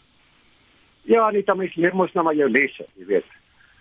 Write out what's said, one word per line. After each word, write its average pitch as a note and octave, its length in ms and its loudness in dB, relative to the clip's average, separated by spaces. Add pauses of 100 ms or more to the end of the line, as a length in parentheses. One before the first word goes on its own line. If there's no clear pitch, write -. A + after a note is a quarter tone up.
(1000)
Ja, A3 260 2
Anita, G3+ 260 0
mens F#3 220 -4
leer F3 200 0
mos F#3 180 0
nou E3+ 120 0
maar D#3+ 100 0
jou C#3+ 140 2
lesse, C3+ 360 -2 (100)
jy F#2 100 -20
weet. F#2 200 0 (560)